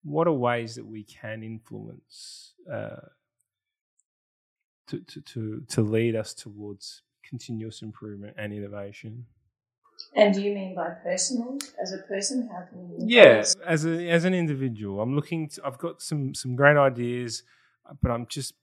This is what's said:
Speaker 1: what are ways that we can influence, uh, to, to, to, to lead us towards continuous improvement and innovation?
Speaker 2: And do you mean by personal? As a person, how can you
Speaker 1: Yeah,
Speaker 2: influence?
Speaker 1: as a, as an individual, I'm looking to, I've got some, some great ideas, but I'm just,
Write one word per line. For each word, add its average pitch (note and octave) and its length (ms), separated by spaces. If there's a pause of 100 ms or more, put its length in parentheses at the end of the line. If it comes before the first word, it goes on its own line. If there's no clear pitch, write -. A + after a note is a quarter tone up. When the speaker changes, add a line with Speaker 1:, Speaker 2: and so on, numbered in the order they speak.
Speaker 1:
what D#3 260
are E3 40
ways A#2+ 440
that A2+ 100
we A2 180
can A2 380
influence, - 1120 (180)
uh, G#2+ 240 (1900)
to, - 120
to, - 200
to, A2+ 480
to - 140
lead A2+ 340
us A2 180
towards G#2 680 (260)
continuous A2+ 540
improvement G#2 560
and G#2 140
innovation? G#2 760 (880)
Speaker 2:
And G3+ 200
do G3 80
you G3+ 120
mean F#3+ 200
by F3 160 (140)
personal? A#3 540 (220)
As F#3+ 120
a F#3+ 60 (100)
person, G#3+ 440
how F3+ 160
can F3+ 200
you E3 120
Speaker 1:
Yeah, A3+ 220 (160)
Speaker 2:
influence? - 180 (100)
Speaker 1:
as D#3+ 180
a, E3 240
as E3+ 160
an F#3 100
individual, B2+ 680
I'm B2 140
looking D3+ 360
to, - 140
I've C3 140
got E3+ 240
some, C#3+ 320
some B2+ 220
great C#3+ 200
ideas, A#2+ 680 (600)
but B2+ 80
I'm A#2 160
just, - 360